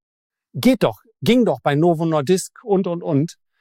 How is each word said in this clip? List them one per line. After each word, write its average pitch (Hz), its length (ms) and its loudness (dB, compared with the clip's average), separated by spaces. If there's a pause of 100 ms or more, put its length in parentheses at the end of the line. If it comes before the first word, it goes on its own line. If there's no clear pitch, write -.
(540)
geht 226 300 2
doch, 117 160 -2 (200)
ging 226 240 2
doch 151 160 -2
bei 147 140 0
Novo 165 320 0
Nordisk 160 560 -2
und, 196 240 -2
und, 170 160 -6
und. 151 320 -2 (260)